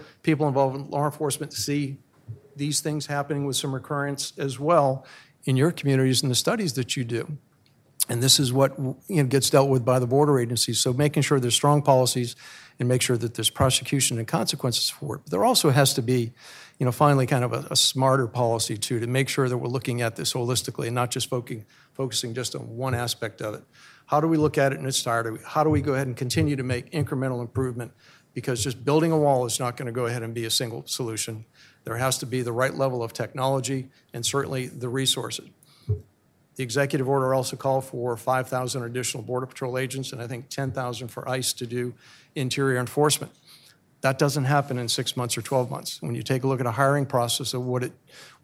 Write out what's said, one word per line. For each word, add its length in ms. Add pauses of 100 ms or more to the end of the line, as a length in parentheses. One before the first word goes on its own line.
(220)
people 240
involved 300
in 120
law 160
enforcement 480
see 460 (560)
these 260
things 260
happening 380
with 120
some 180
recurrence 640
as 200
well 460 (400)
in 120
your 160
communities 500
and 80
the 60
studies 380
that 220
you 60
do. 360 (680)
And 140
this 160
is 140
what, 260
you 440
know, 20
gets 260
dealt 180
with 160
by 140
the 80
border 320
agencies. 400
So 140
making 320
sure 160
there's 140
strong 280
policies 540 (420)
and 100
make 140
sure 140
that 180
there's 160
prosecution 680
and 80
consequences 640
for 260
it. 80
But 60
there 140
also 260
has 240
to 80
be, 300 (460)
you 80
know, 60
finally 340
kind 180
of 80
a, 180
a 60
smarter 500
policy 500
too, 240
to 60
make 220
sure 200
that 80
we're 120
looking 340
at 140
this 160
holistically 540
and 80
not 160
just 200
focusing, 340 (300)
focusing 400
just 220
on 200
one 180
aspect 460
of 140
it. 80 (440)
How 140
do 60
we 100
look 220
at 140
it 80
in 60
its 140
entirety? 460
How 160
do 80
we 100
go 140
ahead 140
and 80
continue 400
to 80
make 260
incremental 500
improvement? 520 (420)
Because 300
just 200
building 280
a 60
wall 280
is 140
not 160
gonna 160
go 140
ahead 160
and 120
be 100
a 60
single 360
solution. 580 (400)
There 120
has 220
to 80
be 160
the 100
right 220
level 280
of 100
technology 800 (220)
and 140
certainly 400
the 220
resources. 600 (1080)
The 80
executive 460
order 240
also 240
called 300
for 320
five 280
thousand 360
additional 400
Border 240
Patrol 320
agents 340
and 80
I 60
think 240
ten 200
thousand 380
for 180
ice 280
to 120
do 280 (400)
interior 440
enforcement. 540 (720)
That 160
doesn't 260
happen 340
in 100
six 280
months 220
or 40
twelve 280
months. 320
When 120
you 80
take 220
a 20
look 140
at 60
a 60
hiring 340
process 480
of 100
what 180
it, 100 (520)